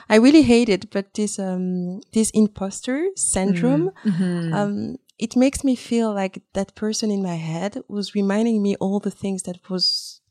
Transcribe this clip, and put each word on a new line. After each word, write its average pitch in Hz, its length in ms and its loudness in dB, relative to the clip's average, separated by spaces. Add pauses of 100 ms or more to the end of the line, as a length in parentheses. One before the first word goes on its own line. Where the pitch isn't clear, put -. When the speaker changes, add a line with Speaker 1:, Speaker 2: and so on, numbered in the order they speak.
Speaker 1:
I 220 80 6
really 285 260 8
hate 240 260 4
it, 196 220 -2
but 196 240 -6
this, 208 240 -4
um, 185 600 -4 (120)
this 220 220 2
imposter 214 800 0
syndrome, 214 760 0 (140)
Speaker 2:
Mm. 214 80 2
Mm-hmm. 170 420 -2
Speaker 1:
um, 202 420 -4 (220)
it - 180 -4
makes 262 280 2
me 262 120 2
feel 226 360 -2
like 196 300 -4 (120)
that 196 200 -6
person 214 360 -4
in 196 120 -2
my 175 140 -4
head 165 520 -6
was 202 260 -6
reminding 208 480 0
me 202 180 0
all 196 200 -2
the 202 100 -4
things 190 340 -6
that 180 260 -12
was, - 500 -4 (100)